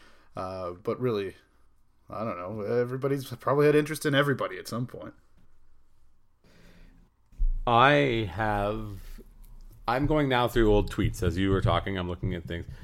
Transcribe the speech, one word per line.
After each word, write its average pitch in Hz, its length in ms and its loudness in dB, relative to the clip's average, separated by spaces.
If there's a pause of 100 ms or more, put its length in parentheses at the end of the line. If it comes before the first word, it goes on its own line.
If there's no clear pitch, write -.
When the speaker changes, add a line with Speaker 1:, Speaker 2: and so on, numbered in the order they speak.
(380)
Speaker 1:
Uh, 92 340 -8 (100)
but - 200 -4
really, 104 340 -2 (760)
I 101 140 -8
don't 101 140 -6
know. 101 240 -8
Everybody's 127 640 -2
probably 139 400 0
had 147 100 6
interest 151 300 0
in 139 100 2
everybody 120 420 0
at 85 120 -12
some 120 180 -6
point. - 260 -14 (2500)
Speaker 2:
I 120 680 4
have, 107 480 -2 (1080)
I'm 131 200 0
going 151 220 2
now 123 180 2
through 113 260 4
old 101 180 4
tweets 107 300 -2
as 87 160 0
you 95 140 2
were 95 100 2
talking. 95 360 0
I'm 90 100 -4
looking 90 260 -4
at 85 140 -8
things 85 180 -8 (180)